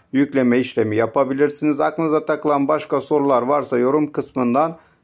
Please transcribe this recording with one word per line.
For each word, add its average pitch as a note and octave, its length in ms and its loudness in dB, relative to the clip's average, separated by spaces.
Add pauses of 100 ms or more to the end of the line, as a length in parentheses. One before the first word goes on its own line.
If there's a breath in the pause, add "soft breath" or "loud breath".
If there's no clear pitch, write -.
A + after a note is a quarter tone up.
(140)
yükleme C3 460 2
işlemi A2+ 360 -2
yapabilirsiniz. C#3 840 0
Aklınıza D3+ 460 0
takılan D3 420 0
başka D3 340 -2
sorular C#3 400 2
varsa C3 360 -2
yorum C#3+ 340 0
kısmından C#3 680 -2 (260 soft breath)